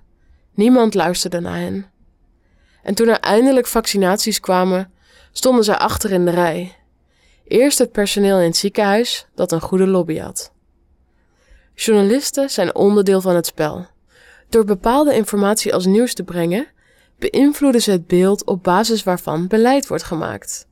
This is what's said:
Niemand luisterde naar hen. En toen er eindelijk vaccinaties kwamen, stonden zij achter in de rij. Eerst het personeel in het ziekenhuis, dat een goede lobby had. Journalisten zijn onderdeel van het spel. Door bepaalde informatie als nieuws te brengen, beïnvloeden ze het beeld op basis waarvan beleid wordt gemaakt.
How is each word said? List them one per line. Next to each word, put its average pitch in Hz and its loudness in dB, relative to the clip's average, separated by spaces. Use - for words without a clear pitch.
Niemand 226 4
luisterde 175 -2
naar 175 -8
hen. 190 -8
En 196 -4
toen 226 2
er 226 2
eindelijk 247 2
vaccinaties 202 -2
kwamen, 185 -2
stonden 247 2
zij 202 0
achter - -2
in 180 2
de 175 2
rij. 175 -2
Eerst 269 2
het 240 0
personeel 202 0
in 175 4
het 165 0
ziekenhuis, 202 -2
dat - -4
een - -2
goede 185 0
lobby 170 -2
had. - -12
Journalisten 233 0
zijn - -2
onderdeel 196 2
van 185 0
het 165 0
spel. 165 -6
Door 220 2
bepaalde 247 2
informatie 202 0
als 185 -2
nieuws 220 2
te 185 -8
brengen, 175 -4
beïnvloeden 269 2
ze 214 0
het 175 -2
beeld 185 2
op 185 -4
basis 214 0
waarvan 175 -4
beleid 240 2
wordt - -6
gemaakt. - -10